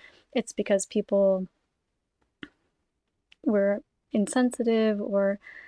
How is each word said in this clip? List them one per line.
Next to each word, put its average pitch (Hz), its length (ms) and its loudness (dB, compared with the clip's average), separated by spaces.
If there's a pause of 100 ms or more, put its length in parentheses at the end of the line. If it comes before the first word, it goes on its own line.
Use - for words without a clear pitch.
(320)
it's - 200 -4
because 202 340 0
people 196 600 0 (2000)
were 202 380 0 (300)
insensitive 226 880 0
or 196 380 0 (300)